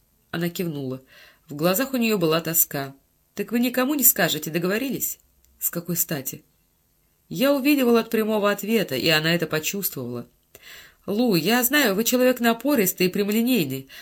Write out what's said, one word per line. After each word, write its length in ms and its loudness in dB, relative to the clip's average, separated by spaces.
Она 180 -2
кивнула. 540 -6
В 60 -12
глазах 400 0
у 40 -2
нее 200 2
была 240 2
тоска. 540 -2
«Так 160 -6
вы 80 0
никому 340 0
не 100 -2
скажете, 460 2
договорились?» 680 -4
«С 100 -4
какой 280 -6
стати?» 460 -6
Я 240 2
увиливал 440 4
от 120 0
прямого 400 0
ответа, 460 0
и 120 0
она 280 4
это 100 0
почувствовала. 840 -6
«Лу, 300 2
я 280 2
знаю, 300 2
вы 120 0
человек 340 2
напористый 680 2
и 40 2
прямолинейный. 760 0